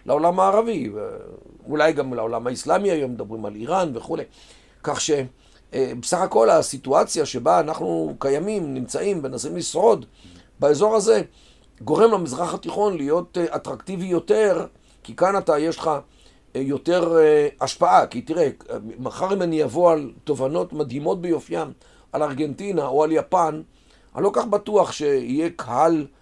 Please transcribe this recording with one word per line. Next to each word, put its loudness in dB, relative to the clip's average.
לעולם 2
הערבי, 2
ו-, -10
אולי 2
גם -4
לעולם -4
האסלאמי 0
היום, -2
מדברים -10
על -10
איראן -2
וכולי. -8
כך -4
ש-, -2
אה, 0
בסך -2
הכל 4
הסיטואציה 2
שבה 2
אנחנו -4
קיימים, -2
נמצאים, -4
מנסים -8
לשרוד 2
באזור 4
הזה, 4
גורם 4
למזרח -2
התיכון -2
להיות, -2
אה, -2
אטרקטיבי -8
יותר, 2
כי -16
כאן 2
אתה, 0
יש -2
לך, -2
אה, -4
יותר, 0
אה, 6
השפעה. 4
כי -8
תראה, 0
אה, -8
מחר -6
אם 0
אני 0
אבוא 4
על -2
תובנות -2
מדהימות -4
ביופיים, -4
על -2
ארגנטינה -4
או 2
על 0
יפן, 0
אני -2
לא 2
כך 0
בטוח 2
שיהיה -2
קהל, 2